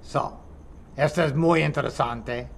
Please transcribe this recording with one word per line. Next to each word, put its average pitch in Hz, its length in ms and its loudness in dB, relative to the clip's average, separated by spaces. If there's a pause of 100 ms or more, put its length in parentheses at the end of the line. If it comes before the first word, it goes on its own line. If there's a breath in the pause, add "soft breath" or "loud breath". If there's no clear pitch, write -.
So, - 260 -2 (640)
esto 151 280 2
es 147 100 2
muy 165 300 4
interesante. 123 840 -2 (100)